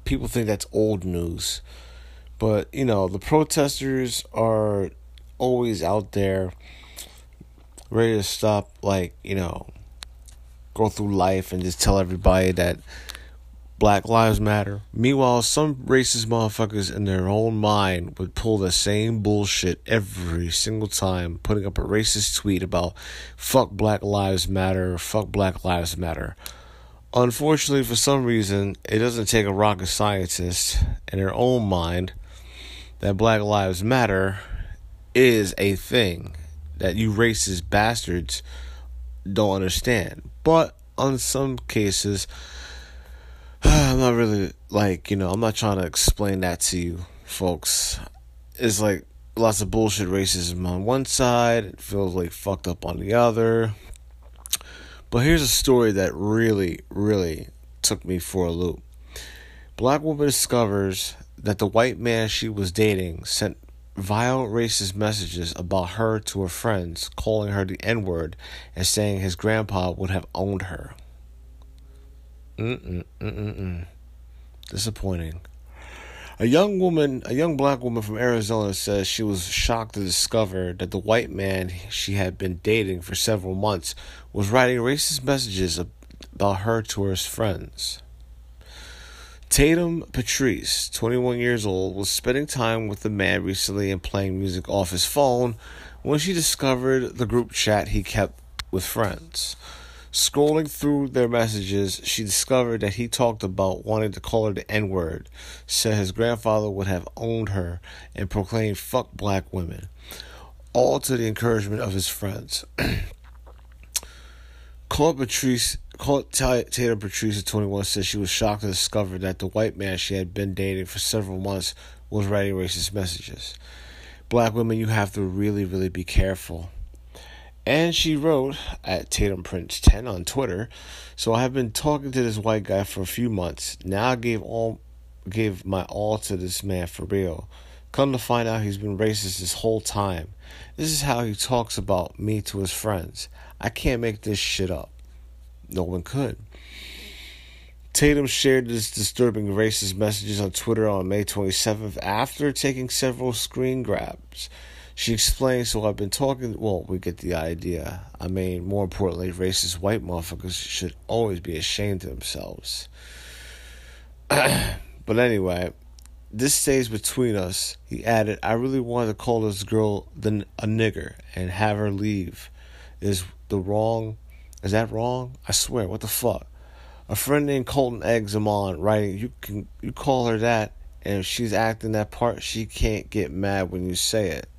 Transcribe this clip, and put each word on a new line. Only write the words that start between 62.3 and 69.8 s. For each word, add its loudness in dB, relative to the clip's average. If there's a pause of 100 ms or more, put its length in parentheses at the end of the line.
was -2
dating 0
sent -2 (360)
vile 0
racist 0
messages -2
about 0
her 0
to -6
her -2
friends, -2
calling 0
her 0
the -6
N-word -2 (380)
and -2
saying 2
his -2
grandpa 0